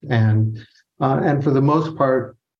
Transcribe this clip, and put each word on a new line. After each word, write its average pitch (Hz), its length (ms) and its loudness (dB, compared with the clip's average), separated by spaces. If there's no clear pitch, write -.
And, 110 480 2
uh, 139 240 0
and 143 200 0
for 151 80 0
the 135 100 2
most 160 340 0
part, 131 420 -2